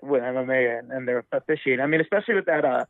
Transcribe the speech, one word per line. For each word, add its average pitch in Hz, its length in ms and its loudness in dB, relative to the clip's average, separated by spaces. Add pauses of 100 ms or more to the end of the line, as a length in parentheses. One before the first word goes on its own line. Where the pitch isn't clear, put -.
with 135 200 0
M 127 140 -2
M 127 140 -2
A 123 300 2
and, 123 120 -12
and 131 160 -6
their 123 240 0
officiating. 135 500 0
I 139 60 0
mean, 160 140 2
especially 202 340 0
with 190 120 -2
that, 156 180 2
uh, 123 240 2